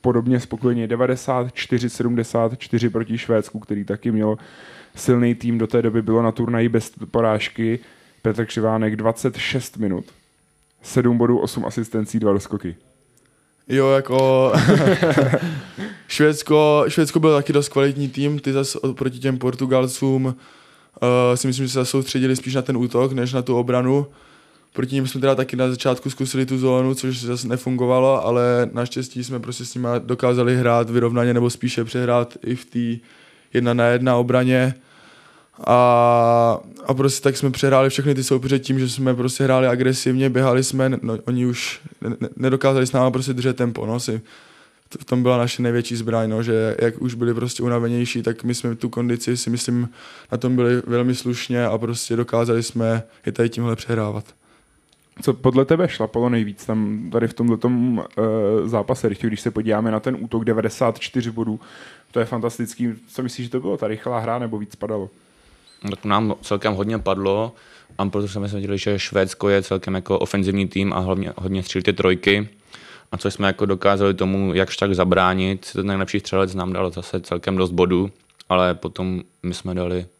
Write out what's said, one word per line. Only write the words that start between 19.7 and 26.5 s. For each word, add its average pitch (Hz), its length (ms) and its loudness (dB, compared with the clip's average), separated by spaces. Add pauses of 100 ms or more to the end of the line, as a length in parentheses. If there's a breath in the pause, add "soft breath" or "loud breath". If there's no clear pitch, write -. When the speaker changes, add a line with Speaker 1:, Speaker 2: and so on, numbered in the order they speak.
Speaker 2:
eh, 123 360 4
si 135 100 -2
myslím, 131 180 -2
že 123 80 -4
se 127 120 0
soustředili 131 500 0
spíš 131 200 -6
na 135 60 0
ten 127 160 -2
útok, 123 360 0
než 127 200 -2
na 131 80 0
tu 123 160 0
obranu. 127 500 2 (680 soft breath)
Proti 127 220 -4
nim 131 120 0
jsme 131 140 -6
teda 135 140 4
taky 127 200 -2
na 127 140 2
začátku 127 400 -2
zkusili 131 360 -2
tu 131 120 -4